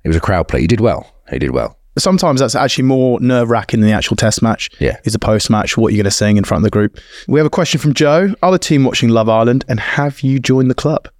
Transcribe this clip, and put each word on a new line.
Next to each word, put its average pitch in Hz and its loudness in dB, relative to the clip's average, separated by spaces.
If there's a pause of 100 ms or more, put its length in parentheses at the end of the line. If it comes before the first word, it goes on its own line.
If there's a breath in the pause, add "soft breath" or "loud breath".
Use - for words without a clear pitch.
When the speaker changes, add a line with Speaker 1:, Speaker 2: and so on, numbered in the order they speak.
Speaker 1:
It - -4
was 80 2
a 80 -2
crowd 90 -2
play. - -2
He - 0
did 120 0
well. - -2 (160)
He - -6
did 67 -4
well. - -6 (220)
Speaker 2:
Sometimes 180 2
that's 131 0
actually 135 -2
more 131 2
nerve-wracking 117 0
than 107 4
the 107 2
actual - -4
test - -2
match. 113 -2
Speaker 1:
Yeah. - -2
Speaker 2:
Is 110 -4
the 110 -2
post-match, 107 -2
what 113 0
you're 104 2
gonna 98 -2
sing 104 0
in 98 2
front 87 -2
of 95 0
the 104 0
group. 107 -2 (260 loud breath)
We 147 2
have 156 2
a - -8
question 165 -2
from 147 0
Joe. 160 2 (120)
"Are 180 4
the 180 2
team 143 2
watching 123 0
Love 113 2
Island, 117 2
and 117 -2
have - -4
you 135 0
joined 131 2
the 127 -2
club?" - -4 (120)